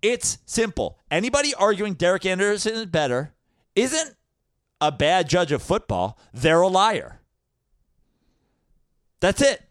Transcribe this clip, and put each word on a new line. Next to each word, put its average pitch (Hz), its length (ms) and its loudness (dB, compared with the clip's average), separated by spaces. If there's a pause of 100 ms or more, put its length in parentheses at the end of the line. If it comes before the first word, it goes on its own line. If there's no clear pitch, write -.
It's 240 460 -2
simple. 190 500 -4 (140)
Anybody 254 420 0
arguing 202 400 0
Derek 175 320 0
Anderson 202 480 -2
is 226 140 -8
better 147 480 -2 (400)
isn't 269 400 0 (680)
a 151 100 2
bad 156 380 0
judge 170 220 0
of 139 100 -2
football. 107 560 -4 (160)
They're 156 280 4
a 185 60 4
liar. 190 540 0 (2000)
That's 190 220 0
it. 269 300 2